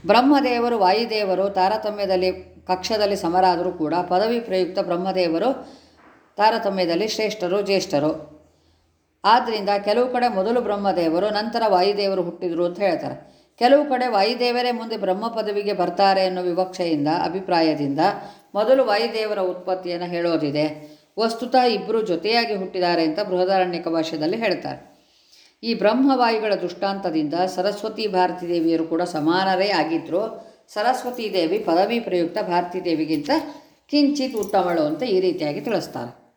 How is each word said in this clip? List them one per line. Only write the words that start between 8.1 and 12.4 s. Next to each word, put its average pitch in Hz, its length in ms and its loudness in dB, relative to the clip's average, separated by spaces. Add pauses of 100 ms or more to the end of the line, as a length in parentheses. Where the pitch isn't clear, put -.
ಆದ್ದರಿಂದ 220 440 2 (160)
ಕೆಲವು 233 240 2
ಕಡೆ 247 180 0
ಮೊದಲು 220 340 0
ಬ್ರಹ್ಮದೇವರು 196 680 0
ನಂತರ 226 380 -2
ವಾಯುದೇವರು 196 540 2
ಹುಟ್ಟಿದ್ರು 170 440 -4